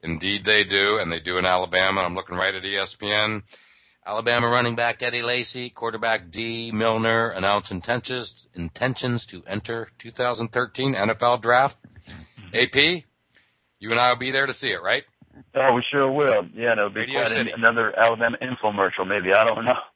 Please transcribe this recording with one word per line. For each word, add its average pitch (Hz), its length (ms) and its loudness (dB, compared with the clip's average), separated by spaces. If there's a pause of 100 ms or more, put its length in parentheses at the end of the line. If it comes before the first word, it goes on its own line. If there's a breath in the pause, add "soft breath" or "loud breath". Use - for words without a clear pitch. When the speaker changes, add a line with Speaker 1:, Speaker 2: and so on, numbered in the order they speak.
Speaker 1:
Indeed 95 420 -4
they 107 200 4
do, 98 340 2
and 85 140 -4
they 82 80 -6
do 87 160 -4
in 90 80 0
Alabama. 92 560 2
I'm 87 140 -2
looking 90 220 -8
right 95 180 -2
at 92 100 -10
E 98 120 -4
S 98 180 -4
P 104 140 -10
N. 107 340 -2 (640 soft breath)
Alabama 117 440 0
running 120 260 2
back 117 260 -2
Eddie 120 220 -4
Lacy, 123 480 -4
quarterback 110 600 -4
Dee 113 420 -6
Milliner 113 560 2
announce 98 420 0
intentions, 120 800 -6
intentions 120 760 -4
to - 200 -18
enter 110 520 -8
two 113 120 -18
thousand 117 380 -2
thirteen 127 480 -2
N 101 140 2
F 110 120 -2
L 123 160 4
draft. 120 460 4
Speaker 2:
Mm-hmm. - 680 -20
Speaker 1:
A 120 120 4
P, 156 380 2 (760)
you 110 140 -6
and 120 80 2
I 123 80 6
will 123 80 4
be 127 160 -4
there 135 140 2
to 131 60 -4
see 120 200 -4
it, 87 100 -6
right? 113 220 0 (500)
Speaker 2:
Oh, 131 200 4
we 123 140 0
sure 135 220 2
will. 131 420 2
Yeah, 117 220 0
there'll 104 160 0
be 107 120 -6
Speaker 1:
Radio 131 180 -2
Speaker 2:
quite 113 100 0
an-, 113 60 -2
Speaker 1:
City. 117 200 -2
Speaker 2:
another 117 400 2
Alabama 117 460 2
infomercial, 104 640 0
maybe. 95 260 0
I 107 120 6
don't 113 200 0
know. 107 140 2 (180)